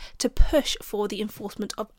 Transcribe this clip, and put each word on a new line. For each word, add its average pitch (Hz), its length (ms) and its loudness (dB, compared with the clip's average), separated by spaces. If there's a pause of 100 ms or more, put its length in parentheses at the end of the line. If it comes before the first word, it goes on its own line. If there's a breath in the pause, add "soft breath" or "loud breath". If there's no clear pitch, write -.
(160 loud breath)
to 240 140 -2
push - 520 4
for 208 260 -4
the 196 120 -6
enforcement 208 560 -8
of 214 220 -8